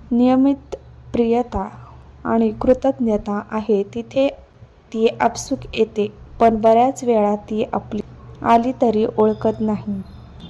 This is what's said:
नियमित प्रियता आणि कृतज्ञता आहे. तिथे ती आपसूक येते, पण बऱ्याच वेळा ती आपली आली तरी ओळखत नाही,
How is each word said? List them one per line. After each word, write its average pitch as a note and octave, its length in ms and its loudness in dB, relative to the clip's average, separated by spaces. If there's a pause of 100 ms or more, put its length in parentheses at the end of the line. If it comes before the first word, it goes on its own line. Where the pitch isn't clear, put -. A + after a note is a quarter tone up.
(100)
नियमित C4 680 2 (360)
प्रियता A#3 560 0 (560)
आणि A3+ 260 2
कृतज्ञता A3+ 1000 0
आहे. G#3+ 320 -2
तिथे A#3 460 -2 (640)
ती A3+ 160 2 (120)
आपसूक A#3 380 -2 (160)
येते, A3 380 -2 (280)
पण A3+ 200 4
बऱ्याच A#3 440 4
वेळा G#3 320 2
ती G#3+ 360 -4
आपली G#3 280 -6 (420)
आली A#3 300 4 (100)
तरी A3 240 2 (120)
ओळखत G#3+ 420 0
नाही, G#3 420 -4 (480)